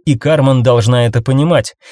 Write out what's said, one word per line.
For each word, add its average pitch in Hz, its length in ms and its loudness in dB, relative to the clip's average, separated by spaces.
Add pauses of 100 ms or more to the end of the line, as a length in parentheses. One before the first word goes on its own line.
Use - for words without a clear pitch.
и 139 120 0
Кармен 135 460 0
должна 120 420 2
это 117 160 -2
понимать. 139 540 -2 (160)